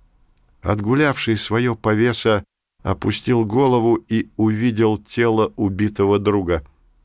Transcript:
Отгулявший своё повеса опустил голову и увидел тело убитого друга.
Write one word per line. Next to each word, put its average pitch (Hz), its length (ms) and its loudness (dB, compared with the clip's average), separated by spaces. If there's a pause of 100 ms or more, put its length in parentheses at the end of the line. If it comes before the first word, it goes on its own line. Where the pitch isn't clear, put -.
(640)
Отгулявший 117 720 0
своё 113 400 -2
повеса 110 640 0 (400)
опустил 110 640 -2
голову 120 520 2
и - 400 -4
увидел 110 600 0
тело 110 600 0
убитого 101 640 0
друга. 95 460 -2 (400)